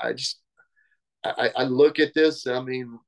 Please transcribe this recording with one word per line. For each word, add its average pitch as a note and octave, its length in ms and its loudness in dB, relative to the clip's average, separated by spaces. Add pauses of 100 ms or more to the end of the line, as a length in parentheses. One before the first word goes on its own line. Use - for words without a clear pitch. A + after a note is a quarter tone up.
I A#1+ 100 -4
just, - 280 -8 (840)
I, - 320 -2
I B2+ 80 0
look C#3 360 4
at D3 140 2
this, D#3 320 2
I B2+ 160 -2
mean B2+ 460 -10